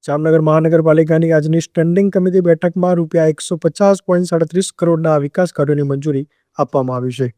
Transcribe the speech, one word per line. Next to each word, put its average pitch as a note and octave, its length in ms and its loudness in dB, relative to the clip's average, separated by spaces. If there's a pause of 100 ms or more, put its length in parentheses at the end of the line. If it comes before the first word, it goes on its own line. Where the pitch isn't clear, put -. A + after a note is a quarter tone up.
જામનગર D#3 320 2
મહાનગરપાલિકાની D#3+ 880 2
આજની D#3 280 2
સ્ટેન્ડિંગ F3 520 0
કમિટી F#3 280 0
બેઠકમાં F3 540 0
રૂપિયા E3+ 320 0
એકસો D#3+ 300 -2
પચાસ F#3+ 420 0 (100)
પોઇન્ટ F3+ 200 0
સાડત્રીસ E3+ 500 -2
કરોડના E3 400 0
વિકાસ D3 360 -2
કાર્યોની D3 280 -2
મંજૂરી C#3 460 -4 (300)
આપવામાં C3 400 -4
આવી B2+ 140 -6
છે. A#2+ 260 -6